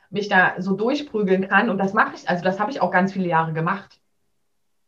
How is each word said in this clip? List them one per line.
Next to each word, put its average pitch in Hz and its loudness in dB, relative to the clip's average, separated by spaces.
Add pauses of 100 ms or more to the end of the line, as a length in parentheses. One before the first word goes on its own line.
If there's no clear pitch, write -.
(100)
mich 202 -4
da 185 4
so 185 -2
durchprügeln 208 0
kann. 208 4
Und 190 -2
das 196 -2
mache 226 2
ich, - -10
also 175 -2
das 185 0
habe 269 -2
ich 277 -8
auch 180 0
ganz 190 2
viele 190 -2
Jahre 160 0
gemacht. 170 -6 (880)